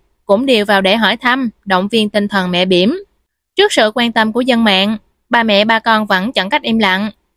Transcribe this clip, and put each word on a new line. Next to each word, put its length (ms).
cũng 220
đều 180
vào 160
để 160
hỏi 200
thăm, 340
động 240
viên 220
tinh 180
thần 220
mẹ 140
bỉm. 400
Trước 160
sự 220
quan 180
tâm 200
của 80
dân 240
mạng, 320
bà 140
mẹ 220
ba 140
con 280
vẫn 260
chọn 180
cách 120
im 160
lặng. 320